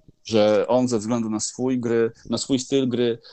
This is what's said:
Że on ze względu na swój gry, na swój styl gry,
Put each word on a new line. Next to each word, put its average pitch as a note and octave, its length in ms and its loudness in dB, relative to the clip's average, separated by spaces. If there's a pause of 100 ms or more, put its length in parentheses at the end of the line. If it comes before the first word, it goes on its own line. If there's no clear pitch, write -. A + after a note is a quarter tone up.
(260)
Że G#2+ 420 4
on B2 200 2
ze A#2+ 120 -2
względu A2 300 -2
na G#2+ 100 -4
swój B2+ 400 -4
gry, A#2 320 0 (180)
na A#2 80 -2
swój C3+ 220 -2
styl C#3 280 0
gry, A#2 320 0 (140)